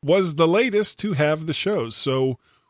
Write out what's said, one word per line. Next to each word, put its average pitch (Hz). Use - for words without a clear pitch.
was 170
the 165
latest 202
to 208
have 151
the 156
shows. 139
So 131